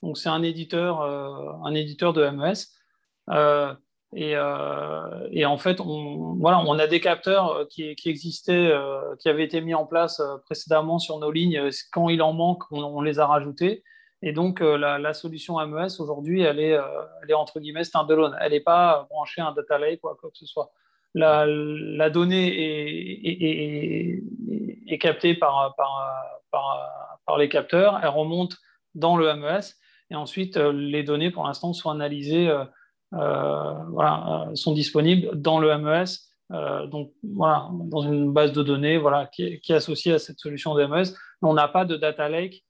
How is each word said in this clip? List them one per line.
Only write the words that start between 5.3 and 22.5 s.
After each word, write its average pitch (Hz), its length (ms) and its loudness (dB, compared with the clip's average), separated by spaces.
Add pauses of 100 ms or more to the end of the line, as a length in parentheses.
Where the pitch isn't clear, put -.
et 156 120 2
en 143 140 2
fait, 185 220 0
on, 156 580 -6
voilà, 170 220 6
on 151 180 2
a 156 80 4
des 165 140 2
capteurs, 185 500 2
euh, 147 180 -2
qui, 151 280 -10
qui - 120 -6
existaient, 170 640 0
euh, 139 480 0
qui - 100 -2
avaient 156 160 2
été 160 160 -2
mis 165 140 -4
en 156 100 0
place, 165 360 0
euh, 139 240 -4
précédemment 160 540 0
sur 160 200 -6
nos 151 120 -2
lignes. 165 280 2
Euh, 143 120 0 (220)
quand 170 160 2
il 165 140 4
en 156 100 4
manque, 175 380 0
on, 147 120 -6
on 147 180 -6
les 147 180 -2
a 151 80 4
rajoutés. 147 560 0 (400)
Et 160 100 -4
donc, 180 300 0
euh, 151 160 4
la, 143 200 0
la 147 140 -2
solution 160 480 -6
M 151 140 -6
E 160 100 -2
S 190 140 -8
aujourd'hui, 151 420 -2
elle 151 200 2
est, 156 140 4
euh, 147 80 4 (400)
elle 151 100 -4
est - 20 6
entre 151 240 0
guillemets 151 260 -6
stand-alone. 156 560 2
Elle 151 120 0
n'est 147 80 2
pas 170 500 4
branchée 151 300 -8
à 165 80 -2
un 151 40 -6
data 147 240 -2
lake 156 280 0
ou 160 40 -6
à 151 80 -10
quoi 160 140 -16
que - 80 -20
ce 160 80 -20
soit. - 240 -8 (440)
La, 156 320 6
la 151 640 0
donnée 180 400 4
est, 156 800 -4